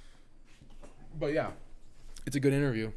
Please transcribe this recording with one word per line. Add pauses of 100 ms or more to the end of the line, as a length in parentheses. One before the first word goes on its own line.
(1200)
But
yeah, (760)
it's
a
good
interview.